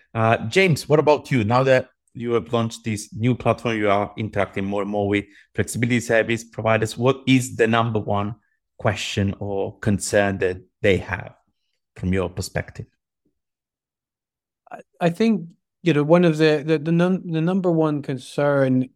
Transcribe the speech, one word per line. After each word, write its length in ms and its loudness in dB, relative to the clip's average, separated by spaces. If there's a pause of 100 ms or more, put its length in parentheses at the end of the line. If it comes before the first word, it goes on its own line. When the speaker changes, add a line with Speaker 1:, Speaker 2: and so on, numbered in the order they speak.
(140)
Speaker 1:
Uh, 240 2 (100)
James, 420 2
what 100 4
about 320 2
you? 120 2
Now 200 2
that 260 4 (240)
you 200 -4
have 180 -2
launched 320 -2
this 300 -6
new 220 0
platform, 420 -2
you 120 0
are 280 0
interacting 480 -4
more 160 -4
and 100 -6
more 160 -2
with 180 0 (280)
flexibility 460 -2
service 440 0
providers. 540 -2
What 300 0
is 280 2
the 120 2
number 320 0
one 360 -4 (420)
question 640 -2
or 400 -6
concern 600 0
that 180 -2 (240)
they 160 4
have 380 -10 (640)
from 160 -2
your 160 0
perspective? 560 -10 (1900)
Speaker 2:
I, 80 -16 (200)
I 100 0
think, 380 0 (360)
you 100 4
know, 100 2
one 220 6
of 120 2
the, 280 2
the, 140 0
the 120 -4
num-, 380 0
the 120 -2
number 300 0
one 300 0
concern 960 0